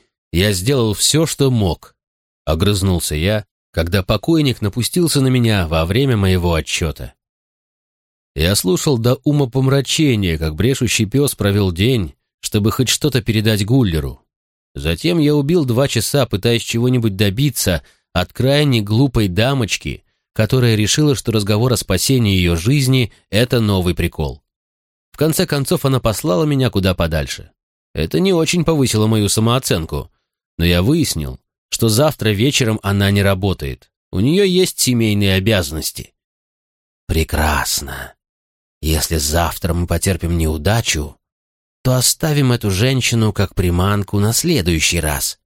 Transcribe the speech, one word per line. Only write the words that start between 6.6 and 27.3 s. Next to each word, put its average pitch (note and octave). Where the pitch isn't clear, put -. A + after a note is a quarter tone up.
Я E2
слушал E3+
до A#2
умопомрачения, C3
как D#2+
брешущий A2+
пёс C3+
провёл G2+
день, F#2+
чтобы G#2+
хоть B2
что-то C3
передать G#2+
Гуллеру. E2+
Затем E2+
я D3
убил D3
два B2+
часа, C#3
пытаясь A#2
чего-нибудь A#2
добиться G2+
от F2+
крайне C3+
глупой A2
дамочки, G#2+
которая A#2
решила, C3
что -
разговор G#2+
о G#2
спасении G2+
её F2
жизни — B2+
это A2
новый F#2+
прикол. D#2
В -
конце D#3+
концов, C#3+
она C3
послала D#3+
меня C3+
куда F#2+
подальше. D#2+